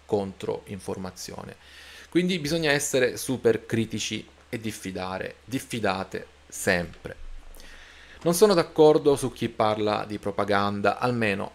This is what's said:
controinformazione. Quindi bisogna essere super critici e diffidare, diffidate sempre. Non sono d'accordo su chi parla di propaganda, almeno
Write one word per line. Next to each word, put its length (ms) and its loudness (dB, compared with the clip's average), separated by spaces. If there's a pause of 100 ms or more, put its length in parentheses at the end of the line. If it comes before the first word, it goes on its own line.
controinformazione. 1500 -6 (540)
Quindi 300 0
bisogna 320 0
essere 440 2
super 500 2
critici 600 -4 (220)
e 100 -6
diffidare, 760 -6 (100)
diffidate 840 -4 (180)
sempre. 720 -2 (1080)
Non 100 2
sono 200 6
d'accordo 640 6
su 160 -2
chi 160 -4
parla 580 0
di 140 -8
propaganda, 800 0
almeno 580 -2